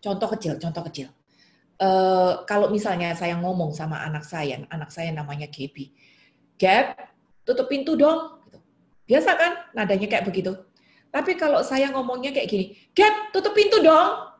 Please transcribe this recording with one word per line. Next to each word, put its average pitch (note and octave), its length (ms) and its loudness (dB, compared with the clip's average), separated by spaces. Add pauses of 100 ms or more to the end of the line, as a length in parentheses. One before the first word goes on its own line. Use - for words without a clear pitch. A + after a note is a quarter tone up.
Contoh G3+ 300 -4
kecil, E3 280 -6
contoh E3+ 260 -8
kecil. C#3 220 -12 (680)
Eh, F#3 560 4 (160)
kalau G#3 240 2
misalnya F#3 400 -2
saya E3+ 240 -4
ngomong F3 400 -4
sama D#3 240 -6
anak D3+ 240 -8
saya, D3 480 -8
anak D3+ 160 -10
saya E3 240 -8
namanya D3 400 -8
Gaby, C#3 400 -14 (640)
Gab, G3 400 2 (480)
tutup - 240 -2
pintu C#4 320 -2
dong. D#4+ 480 2
Gitu. - 100 -20 (540)
Biasa D#4+ 240 4
kan E4+ 160 2 (240)
nadanya G3+ 320 -2
kayak G3+ 160 -2
begitu. F#3 320 -4 (560)
Tapi E4 240 -2
kalau D4+ 240 2
saya C4+ 320 -2
ngomongnya B3+ 400 -6
kayak A3 160 -2
gini, F#3+ 180 -2 (300)
Gab, G#4+ 320 4
tutup F#4+ 240 -2
pintu G#4 320 4
dong. D#4+ 560 6